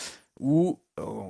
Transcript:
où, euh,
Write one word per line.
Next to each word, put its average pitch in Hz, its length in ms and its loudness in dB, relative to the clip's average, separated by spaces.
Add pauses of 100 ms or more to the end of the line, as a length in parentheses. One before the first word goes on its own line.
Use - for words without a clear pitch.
(400)
où, 160 400 4 (200)
euh, - 40 -6 (260)